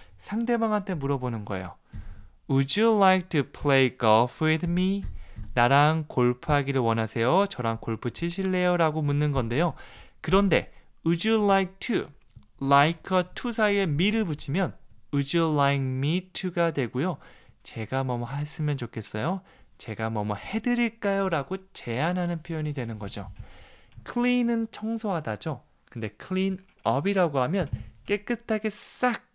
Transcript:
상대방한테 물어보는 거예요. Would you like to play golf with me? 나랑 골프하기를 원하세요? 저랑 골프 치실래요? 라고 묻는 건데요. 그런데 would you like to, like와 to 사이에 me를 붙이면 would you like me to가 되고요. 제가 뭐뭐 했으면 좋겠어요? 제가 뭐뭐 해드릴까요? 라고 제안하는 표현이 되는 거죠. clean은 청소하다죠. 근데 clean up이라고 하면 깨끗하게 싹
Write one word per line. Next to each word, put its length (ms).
상대방한테 800
물어보는 500
거예요. 300
Would 300
you 180
like 320
to 220
play 460
golf 460
with 220
me? 380
나랑 540
골프하기를 720
원하세요? 680
저랑 320
골프 300
치실래요? 640
라고 240
묻는 300
건데요. 420
그런데 500
would 220
you 180
like 340
to, 280
like와 720
to 180
사이에 320
me를 420
붙이면 500
would 240
you 160
like 300
me 500
to가 380
되고요. 460
제가 400
뭐뭐 240
했으면 500
좋겠어요? 640
제가 320
뭐뭐 260
해드릴까요? 920
라고 280
제안하는 720
표현이 300
되는 260
거죠. 320
clean은 640
청소하다죠. 920
근데 200
clean 360
up이라고 560
하면 260
깨끗하게 640
싹 540